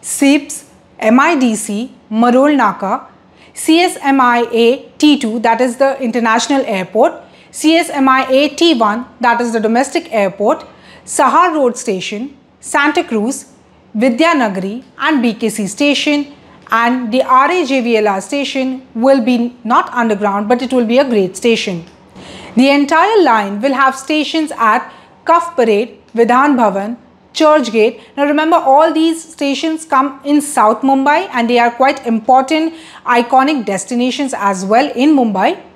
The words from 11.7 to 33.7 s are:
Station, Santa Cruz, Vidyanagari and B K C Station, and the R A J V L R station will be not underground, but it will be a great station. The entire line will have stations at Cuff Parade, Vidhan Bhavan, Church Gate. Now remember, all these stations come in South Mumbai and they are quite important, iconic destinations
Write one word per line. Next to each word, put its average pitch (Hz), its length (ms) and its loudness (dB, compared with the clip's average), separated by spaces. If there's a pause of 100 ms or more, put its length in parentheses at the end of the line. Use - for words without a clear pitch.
Station, 214 600 -8 (220)
Santa 311 440 -2
Cruz, 226 500 -6 (420)
Vidyanagari 233 880 -2 (140)
and 285 240 0
B 233 120 0
K 226 140 -6
C 214 200 -4
Station, 285 680 -2 (360)
and 233 440 0
the 254 100 0
R 269 260 2
A 359 160 0
J 262 160 0
V 233 160 0
L 214 120 2
R 196 100 -2
station 262 760 -6
will 262 300 2
be 240 400 0
not 285 300 -2
underground, 208 560 -2
but 247 120 2
it 254 120 -6
will 247 120 2
be 233 120 0
a 277 100 2
great 196 300 -2
station. 214 480 -2 (680)
The 262 140 4
entire 320 540 2
line 208 380 0
will 269 120 0
have 262 220 0
stations 311 560 -4
at 226 400 -2 (320)
Cuff - 320 0
Parade, 226 460 0 (120)
Vidhan 247 440 2
Bhavan, 208 400 -2 (340)
Church 302 400 2
Gate. 226 300 0 (160)
Now 285 80 0
remember, 311 320 0
all 294 340 4
these 320 400 0
stations 294 540 -4
come 277 400 -2
in 294 160 2
South 220 400 0
Mumbai 269 500 0
and 233 180 -2
they 240 100 2
are 240 120 2
quite 277 340 0
important, 262 680 0 (320)
iconic 247 600 0
destinations 247 720 -4